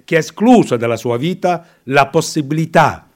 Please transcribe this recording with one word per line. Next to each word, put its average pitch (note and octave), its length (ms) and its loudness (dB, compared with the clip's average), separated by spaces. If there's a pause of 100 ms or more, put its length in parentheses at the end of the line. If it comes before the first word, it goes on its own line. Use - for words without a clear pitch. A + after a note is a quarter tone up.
che E3 100 -4
ha D#3+ 40 2
escluso F#3 580 2
dalla A#2 180 -2
sua A#2+ 220 -4
vita F3 480 -4 (180)
la C#3 240 2
possibilità D#3 1080 -2